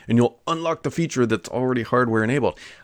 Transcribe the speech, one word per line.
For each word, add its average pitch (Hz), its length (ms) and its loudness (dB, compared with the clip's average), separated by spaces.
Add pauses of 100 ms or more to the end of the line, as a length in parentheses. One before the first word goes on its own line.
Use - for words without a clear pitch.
and 113 100 4
you'll - 300 2
unlock 165 360 -2
the 143 80 -4
feature 139 340 0
that's 110 220 -2
already 127 360 -2
hardware 113 400 0
enabled." 117 340 0 (260)